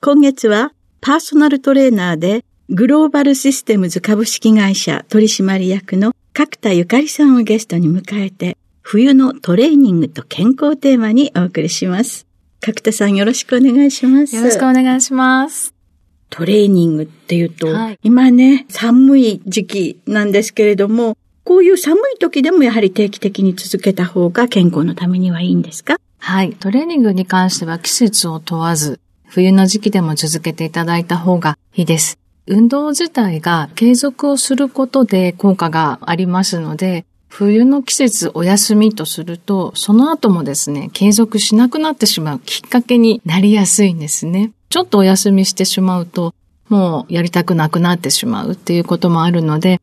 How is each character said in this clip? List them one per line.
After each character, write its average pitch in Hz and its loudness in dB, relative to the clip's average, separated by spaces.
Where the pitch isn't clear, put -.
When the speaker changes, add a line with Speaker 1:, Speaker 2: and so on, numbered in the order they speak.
Speaker 1:
今 285 4
月 269 2
は 214 0
パ 269 0
ー 320 0
ソ 294 -4
ナ 294 4
ル 269 0
ト 277 0
レ 269 4
ー 233 2
ナ 180 -2
ー - -8
で 196 -4
グ 190 0
ロ 302 4
ー - 0
バ 285 0
ル 277 4
シ 269 0
ス - -8
テ 214 0
ム 185 0
ズ 175 -6
株 214 -2
式 - 0
会 196 2
社 - -6
取 214 2
締 190 -2
役 185 -4
の 214 0
角 - -4
田 202 0
ゆ 175 2
か 233 2
り 302 -2
さ 302 0
ん 269 6
を 240 2
ゲ 214 0
ス 214 -6
ト 175 -4
に 170 0
迎 190 -4
え - -6
て、 185 -8
冬 254 2
の 262 4
ト - -2
レ 254 4
ー 311 2
ニ 277 4
ン 170 2
グ 139 0
と - -16
健 - -2
康 294 0
テ 277 2
ー - 2
マ 220 -2
に 269 2
お 175 0
送 175 -4
り 165 -4
し - -6
ま 185 -2
す。 - -12
角 - -8
田 220 0
さ 208 -2
ん、 202 2
よ 202 0
ろ 226 0
し - -6
く 254 -2
お 240 2
願 269 4
い 269 4
し 262 -4
ま 277 4
す。 233 -8
Speaker 2:
よ 233 -2
ろ 247 4
し 220 0
く 262 0
お 262 4
願 254 2
い 262 0
し 262 -4
ま 262 0
す。 - -12
Speaker 1:
ト - -8
レ 208 2
ー - 2
ニ 185 4
ン 160 0
グ 156 -4
っ - -12
て - -8
い 170 0
う 165 -4
と、 165 -6
Speaker 2:
は 220 -4
い。 190 -18
Speaker 1:
今 247 4
ね、 262 4
寒 262 4
い 220 2
時 190 -4
期 185 -6
な 208 -2
ん 202 -2
で 202 2
す 214 -8
け 214 0
れ 208 2
ど 202 0
も、 220 -2
こ 359 2
う 370 6
い 359 6
う 370 4
寒 339 0
い - -16
時 302 -2
で 311 0
も 330 4
や 233 2
は 220 0
り 196 2
定 208 -2
期 202 -12
的 196 -4
に 185 0
続 - -8
け 190 0
た 180 -2
方 175 -2
が 240 0
健 196 2
康 165 0
の 180 -4
た 180 -6
め 180 -2
に 185 -2
は 170 -4
い 180 -2
い - 0
ん 175 0
で 170 -10
す - -16
か？ 311 -4
Speaker 2:
は 190 -4
い。 180 -4
ト - -8
レ 254 0
ー - -6
ニ 339 -4
ン 262 2
グ 208 2
に 185 -2
関 185 0
し - -6
て 180 -8
は 165 -8
季 - -10
節 208 -2
を 160 -8
問 165 -8
わ 165 -2
ず、 151 -6
冬 185 2
の 190 4
時 202 -2
期 208 -2
で 196 -2
も 156 -4
続 156 -6
け 165 -6
て 160 -8
い 160 -8
た 170 -4
だ 170 -2
い 170 -6
た 175 -4
方 175 -2
が 156 -4
い 180 -2
い - 0
で 165 0
す。 - -4
運 214 4
動 285 -2
自 330 -6
体 185 -2
が 165 -2
継 240 2
続 262 -4
を 277 0
す 269 -2
る 269 -2
こ 262 -2
と 262 2
で 185 0
効 190 2
果 170 -4
が 156 -2
あ 170 -6
り 180 -4
ま 180 -2
す 175 -6
の 156 -8
で、 180 -4
冬 208 2
の 277 2
季 - -6
節 226 -2
お 160 -4
休 202 0
み 214 4
と 156 -8
す 160 -10
る 170 -10
と、 185 -4
そ - -2
の 262 4
後 311 0
も 170 0
で 139 -8
す - -6
ね、 143 -8
継 202 2
続 220 0
し - 0
な 247 4
く 311 -4
な 311 -2
っ - -4
て 220 -2
し - -2
ま 151 -6
う - -10
き - -12
っ - -16
か 254 2
け 240 0
に 226 2
な 165 0
り 202 4
や 202 2
す 202 2
い 190 2
ん 165 -6
で 156 -8
す - -8
ね。 190 -4
ち - -2
ょ - 0
っ 359 -2
と 214 -2
お 196 4
休 190 2
み 190 2
し 190 -4
て 190 -4
し - -4
ま 185 -2
う 170 -8
と、 170 -8
も 180 0
う - -6
や 170 -2
り 170 -2
た 175 -2
く 180 -2
な 156 0
く 170 -2
な 175 0
っ - -8
て 175 -6
し - -2
ま 113 -6
う 160 -6
っ 185 -8
て - -8
い 170 0
う 170 -2
こ 170 -2
と 175 0
も 165 0
あ 175 0
る 170 -2
の 156 -2
で 180 0